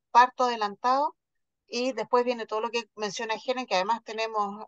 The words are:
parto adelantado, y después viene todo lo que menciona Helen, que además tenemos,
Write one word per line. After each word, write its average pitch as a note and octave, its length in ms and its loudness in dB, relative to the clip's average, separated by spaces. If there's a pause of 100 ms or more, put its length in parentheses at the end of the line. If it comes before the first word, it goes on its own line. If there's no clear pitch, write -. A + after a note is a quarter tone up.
(120)
parto B3+ 320 6
adelantado, B3 720 0 (500)
y B3 280 -2
después A3 320 2
viene A#3 200 -2
todo G#3+ 160 -4
lo A#3 80 -2
que A3 260 -4
menciona G#3+ 380 -4 (100)
Helen, B3+ 220 -4
que G3+ 100 -2
además G#3 280 0
tenemos, A3 640 -4